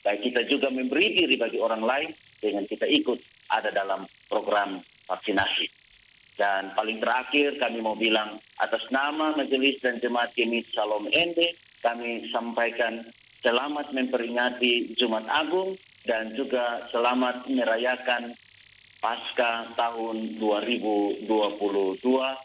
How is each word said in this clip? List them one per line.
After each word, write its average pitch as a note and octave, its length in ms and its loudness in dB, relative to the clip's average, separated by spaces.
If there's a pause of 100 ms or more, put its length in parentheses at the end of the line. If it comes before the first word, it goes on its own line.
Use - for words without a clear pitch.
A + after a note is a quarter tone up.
Baik G#2 320 -2
kita A#2 160 0
juga C3+ 240 0
memberi C3 400 0
diri C#3+ 240 2
bagi A#2 240 0
orang A2 240 0
lain C#3 240 0 (320)
dengan G2+ 240 0
kita - 240 -2
ikut - 320 2 (320)
ada A2 160 0
dalam G2 400 -2 (240)
program G2+ 480 0 (240)
vaksinasi. G2 640 -2 (720)
Dan F#2+ 340 0
paling A2 300 -2
terakhir C#3+ 560 2
kami A#2 240 -2
mau G#2+ 160 0
bilang A2 400 0 (240)
atas A2 320 -2
nama D3+ 400 2
Majelis C3+ 480 2
dan A#2+ 160 0
Jemaat A#2+ 340 0
Kemit A#2 380 0
Shalom G#2+ 400 -2
Ende, E3+ 480 2 (240)
kami A#2 480 -2
sampaikan A#2 760 -2 (380)
selamat C#3+ 480 0
memperingati A#2+ 1040 0
Jumat A2 320 2
Agung F#3+ 460 0 (320)
dan A2+ 320 0
juga B2 560 -2
selamat B2 560 0
merayakan A#2+ 840 0 (680)
Paskah A#2 800 -2
tahun A2+ 640 -2
dua G#2 240 2
ribu G#2 480 0 (120)
dua G#2 280 2
puluh G2 480 0
dua. C3 420 0